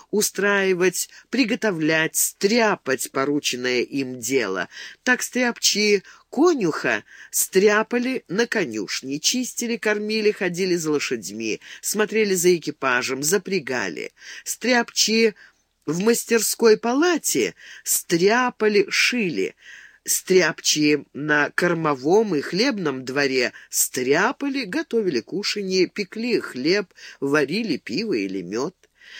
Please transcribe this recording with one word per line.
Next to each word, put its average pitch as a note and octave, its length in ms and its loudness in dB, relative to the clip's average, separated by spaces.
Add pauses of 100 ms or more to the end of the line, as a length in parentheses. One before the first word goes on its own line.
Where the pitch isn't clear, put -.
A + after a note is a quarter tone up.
(120)
устраивать, F#3+ 960 0 (200)
приготовлять, E3 840 0
стряпать G3 960 0
порученное B2+ 720 -2
им B2+ 400 -4
дело. G#2+ 480 -2 (340)
Так B3 200 0
стряпчие G#3+ 840 0 (260)
конюха F#3 720 0 (300)
стряпали A3 960 2
на G3 180 0
конюшне, C3 720 -4
чистили, A#3+ 580 -4
кормили, G#3+ 540 0
ходили F3+ 460 -2
за D#3 160 -2
лошадьми, A2 680 -4 (200)
смотрели G#3 540 0
за F3+ 200 4
экипажем, C3 720 -2
запрягали. B2+ 880 -2 (320)
Стряпчие A3+ 880 0 (500)
в D#3 140 -4
мастерской A3+ 800 2
палате B3 800 0 (260)
стряпали, G#3+ 1080 2
шили. E3 680 0 (460)
Стряпчие D3+ 1080 2
на D3 380 0
кормовом E3 840 2
и D3 60 0
хлебном E3+ 640 -2
дворе C3 480 0 (160)
стряпали, A3+ 960 0
готовили F#3+ 560 -2
кушанье, F#3+ 680 -2
пекли G#3+ 520 -4
хлеб, E3 460 -2 (340)
варили D3+ 560 0
пиво F#3 380 -4
или G2 260 -4
мед. A2 340 -6 (460)